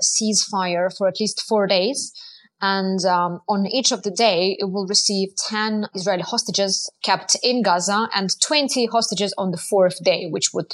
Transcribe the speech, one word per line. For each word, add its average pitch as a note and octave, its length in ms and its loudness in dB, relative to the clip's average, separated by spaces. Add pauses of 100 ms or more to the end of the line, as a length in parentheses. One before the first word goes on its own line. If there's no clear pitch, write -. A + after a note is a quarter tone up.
cease G#3+ 440 2
fire F3+ 440 0
for F#3+ 200 0
at F#3 120 -2
least - 260 -2
four G#3 200 2
days. G3 440 0 (520)
And, F#3+ 420 0
um, F3 460 0
on G3 160 2
each B3+ 260 0
of G3+ 100 -4
the G3+ 80 -4
day, F#3 480 2
it G3 120 -2
will G3 160 -2
receive G3 500 0
ten G#3+ 580 -2
Israeli F#3 280 -2
hostages G3 680 -2 (140)
kept F#3+ 380 0
in B3 200 2
Gaza G3 520 2
and G3 160 0 (100)
twenty C4+ 460 2
hostages G#3 500 0
on F#3+ 140 -2
the E3+ 80 -4
fourth F#3 440 2
day, F3+ 280 2
which - 240 -2
would D#3+ 200 -4